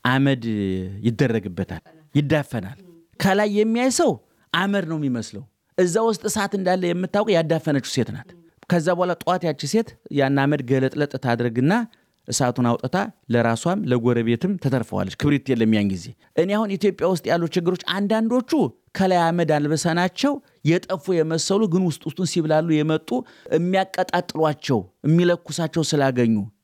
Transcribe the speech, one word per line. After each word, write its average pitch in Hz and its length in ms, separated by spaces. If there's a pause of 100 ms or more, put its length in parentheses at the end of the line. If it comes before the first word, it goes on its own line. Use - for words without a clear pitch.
አመድ 135 400 (580)
ይደረግበታል፣ 107 800 (320)
ይዳፈናል። 139 640 (420)
ከላይ 196 320
የሚያይ 226 400
ሰው 330 200 (400)
አመድ 196 340
ነው 160 120
የሚመስለው። 120 460 (340)
እዛ 180 240
ውስጥ 226 240
እሳት 202 280
እንዳለ 185 300
የምታውቅ 185 460
ያዳፈነችው 160 640
ሴት 120 180
ናት። 101 200 (380)
ከዛ 170 200
በኋላ 180 280
ጠዋት 175 280
ያቺ 151 220
ሴት 220 220 (220)
ያን 139 280
አመድ 143 260
ገለጥለጥ 135 520
ታድርግና 120 560 (560)
እሳቱን 123 380
አውጥታ 120 300 (320)
ለራሷም 120 580
ለጎረቤትም 120 720
ተተርፈዋለች። 107 600
ክብሪት 143 320
የለም 113 240
ያን 104 160
ጊዜ። 92 160 (320)
እኔ 180 160
አሁን 208 180
ኢትዮጵያ 190 380
ውስጥ 185 180
ያሉ 170 220
ችግሮች 175 400
አንዳንዶቹ 220 640 (440)
ከላይ 185 260
አመድ 170 320
አልበሰናቸው 165 800 (320)
የጠፉ 180 480
የመሰሉ 165 560
ግን 185 160
ውስጥ 160 180
ውስጡን 170 260
ሲብላሉ 156 420
የመጡ 156 380 (680)
የሚያቀጣጥሏቸው፣ 175 1000 (240)
የሚለኩሳቸው 170 840
ስላገኙ 123 500 (300)